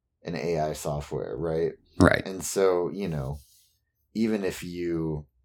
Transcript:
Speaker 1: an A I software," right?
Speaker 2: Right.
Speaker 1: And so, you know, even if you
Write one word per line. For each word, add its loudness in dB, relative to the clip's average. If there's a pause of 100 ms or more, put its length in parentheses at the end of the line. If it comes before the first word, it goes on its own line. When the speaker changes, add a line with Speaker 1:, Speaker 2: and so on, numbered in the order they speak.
(220)
Speaker 1:
an -6
A 0
I 0
software," -6
right? -2 (260)
Speaker 2:
Right. 6
Speaker 1:
And -8
so, 4
you -6
know, -4 (760)
even 0
if -4
you -2 (200)